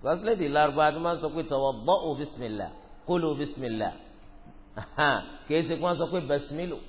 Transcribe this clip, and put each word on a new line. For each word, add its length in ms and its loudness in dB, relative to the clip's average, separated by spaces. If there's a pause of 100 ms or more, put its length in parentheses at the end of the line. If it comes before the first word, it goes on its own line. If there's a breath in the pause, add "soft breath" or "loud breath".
Translate 480 2
Lárúbá 420 6
tó 80 -4
máa 160 0
ń 60 -6
sọ 80 -2
pé, 140 -4
"Tawadda'u 720 2
bismillah, 540 -6 (340)
kulu 300 2
bismillah." 580 -4 (800)
Aha, 480 0 (240)
kìí 160 4
ṣe 140 -2
kí 60 -4
wọ́n 140 2
sọ 140 0
pé, 160 0
"Basmilu." 500 -2 (120)